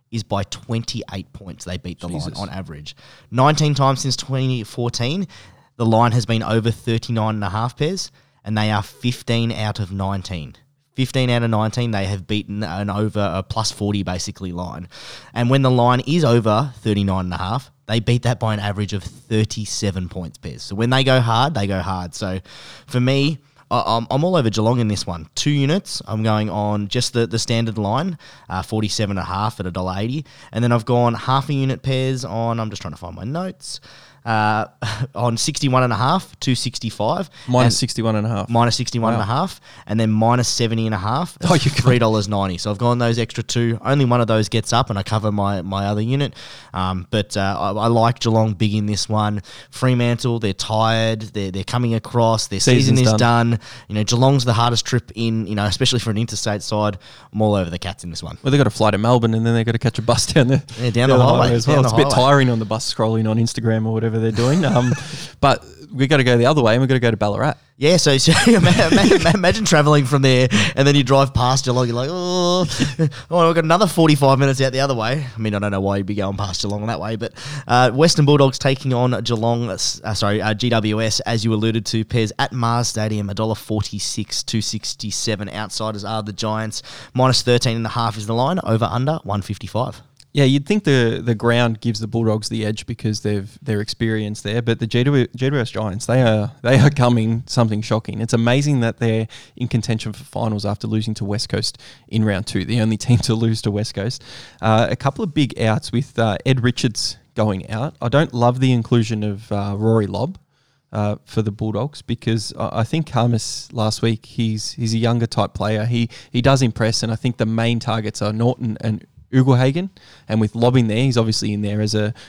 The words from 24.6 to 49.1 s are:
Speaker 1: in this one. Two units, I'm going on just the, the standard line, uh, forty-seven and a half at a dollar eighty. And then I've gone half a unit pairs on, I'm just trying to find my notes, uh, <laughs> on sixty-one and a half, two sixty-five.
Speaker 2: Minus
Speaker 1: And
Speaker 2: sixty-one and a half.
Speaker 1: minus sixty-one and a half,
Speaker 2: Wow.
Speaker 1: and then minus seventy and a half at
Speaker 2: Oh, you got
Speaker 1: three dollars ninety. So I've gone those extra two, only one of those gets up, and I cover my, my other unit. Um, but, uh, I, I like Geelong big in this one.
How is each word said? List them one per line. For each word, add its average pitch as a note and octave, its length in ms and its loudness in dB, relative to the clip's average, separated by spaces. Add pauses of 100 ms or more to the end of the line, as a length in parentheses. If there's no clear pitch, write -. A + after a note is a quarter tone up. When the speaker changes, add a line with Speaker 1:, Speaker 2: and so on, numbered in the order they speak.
Speaker 1:
in A2+ 100 0
this G2+ 180 -4
one. E2 260 -10
Two - 160 -2
units, D3 560 0
I'm G#2+ 180 -4
going G#2+ 260 0
on G#2 400 -4
just - 240 -2
the, A#2 120 2
the F#2+ 140 -2
standard A2+ 380 -2
line, C3 400 -2 (320)
uh, F#2 120 -6
forty-seven G#2 560 -2
and F2 60 -4
a F2 40 -10
half G2+ 340 -4
at F2+ 40 -6
a F2+ 60 -6
dollar F#2 260 -6
eighty. B2 280 -6 (260)
And A2+ 100 -4
then A#2+ 120 2
I've A2+ 120 0
gone A#2+ 280 2
half C3 340 -2
a D3+ 60 -2
unit C3+ 300 -2
pairs C3 420 -2
on, A2+ 340 -4
I'm A2 100 -4
just G2 120 -10
trying E2 120 -10
to - 60 -18
find F2 160 -12
my F2 80 -12
notes, E3+ 560 -10 (440)
uh, G#2+ 440 0 (220)
<laughs> A2 260 -6
on A#2 200 0
sixty-one B2+ 480 0
and A#2+ 80 2
a G#2 40 -2
half, C#3 440 -2
two C3 140 0
sixty-five. B2 760 -4 (180)
Speaker 2:
Minus B2 260 4
Speaker 1:
And - 0 -
Speaker 2:
sixty-one A2+ 440 -2
and G#2 100 -2
a - 20 -2
half. G2+ 200 -4
Speaker 1:
minus A#2 260 2
sixty-one A#2 380 -2
and A#2 80 0
a G2 40 -2
half, D3 340 -2
Speaker 2:
Wow. - 280 -20
Speaker 1:
and A2+ 120 0
then A2 120 2
minus A2+ 360 4
seventy A2+ 380 -2
and A2 80 -2
a G2+ 60 -2
half B2 420 -4
at E3+ 80 2
Speaker 2:
Oh, F3+ 60 6
you - 160 2
got - 80 -4
Speaker 1:
three B2 180 4
dollars A2 300 2
ninety. G2 320 -2
So G#2 100 -6
I've G2+ 80 -2
gone A#2+ 220 2
those A#2 180 2
extra A#2 240 -4
two, A#2 420 0
only C#3 220 2
one A#2+ 160 4
of A2 60 0
those A2 200 2
gets A2+ 260 -2
up, A#2+ 180 2
and G2+ 80 -4
I - 40 -2
cover G#2+ 280 -2
my, G2+ 320 -2
my G2 240 -4
other G#2 140 -2
unit. C3+ 340 -2 (360)
Um, F#2 380 -4
but, G#2+ 260 -2
uh, G2 240 -2
I, F#2+ 120 -2
I G#2+ 160 -2
like A#2 320 2
Geelong A2 340 2
big G#2+ 220 0
in G#2 100 0
this G#2 240 -4
one. G#2 320 0 (300)